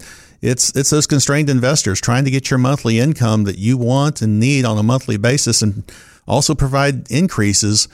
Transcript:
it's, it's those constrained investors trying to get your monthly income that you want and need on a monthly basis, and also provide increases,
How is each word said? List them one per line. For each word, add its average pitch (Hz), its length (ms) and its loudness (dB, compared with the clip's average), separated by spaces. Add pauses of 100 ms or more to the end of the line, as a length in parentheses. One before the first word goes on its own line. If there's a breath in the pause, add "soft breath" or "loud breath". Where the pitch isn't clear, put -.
(400 loud breath)
it's, - 360 -2
it's 139 140 0
those 151 180 0
constrained 143 420 0
investors 127 500 0
trying 123 260 0
to 135 40 0
get 131 200 -2
your 135 80 2
monthly 127 420 0
income 117 440 0
that 92 140 -4
you 113 180 0
want 131 460 0
and 107 160 2
need 131 260 2
on 110 140 0
a 104 40 0
monthly 117 340 0
basis, 120 460 0
and 107 200 -2 (460 loud breath)
also 143 260 0
provide 139 560 0
increases, 107 840 0